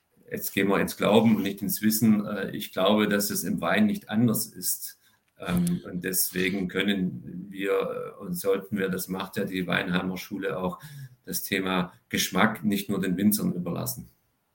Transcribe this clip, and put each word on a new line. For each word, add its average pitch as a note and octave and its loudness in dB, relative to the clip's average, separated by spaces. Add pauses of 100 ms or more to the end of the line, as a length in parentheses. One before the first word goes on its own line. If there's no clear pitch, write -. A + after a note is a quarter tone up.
(320)
jetzt - -6
gehen G2 2
wir F#2+ 4
ins F#2 -2
Glauben G#2+ 6
und G2 0
nicht G2 -4
ins F#2 -4
Wissen. G#2+ 4
Äh, F#2+ -4
ich - -8
glaube, G#2 4
dass G2+ 2
es F2+ -2
im E2+ -2
Wein F#2+ 4
nicht - -2
anders A2 2
ist. - -8 (400)
Ähm, F2 0
und F2+ -8
deswegen F#2 0
können F#2 -2
wir, G2 -2
äh, - -14
und F2+ -8
sollten G2 0
wir, F#2+ 2
das F#2 -4
macht F#2+ -6
ja G#2 0
die F#2 -2
Weinheimer F#2 0
Schule F3+ -6
auch, - -4 (440)
das - -6
Thema F#2 0 (160)
Geschmack G2 2
nicht G2+ 0
nur F#2+ 0
den F#2 0
Winzern G2 4
überlassen. F2 -4 (460)